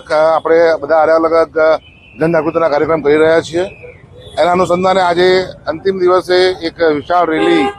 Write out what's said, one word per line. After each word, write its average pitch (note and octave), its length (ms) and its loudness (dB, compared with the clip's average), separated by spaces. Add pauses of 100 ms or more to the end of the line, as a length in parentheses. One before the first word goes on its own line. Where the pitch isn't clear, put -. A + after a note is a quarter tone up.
ક-, D#3+ 340 0
આપણે D#3+ 240 0 (220)
બધા D#3 360 2
અલગ E3 180 0
અલગ D#3+ 220 0 (600)
જનજાગૃતિના D#3+ 560 -2
કાર્યક્રમ D3+ 320 -2
કરી D3+ 180 2
રહ્યા D#3+ 240 2
છીએ. E3+ 180 -4 (720)
એના E3 160 0
અનુસંધાને F#3 480 0
આજે F3+ 280 2 (380)
અંતિમ D#3+ 320 -4
દિવસે F3+ 400 0 (220)
એક E3 160 -8 (200)
વિશાળ F3 300 -2
રેલી D#3+ 380 0 (140)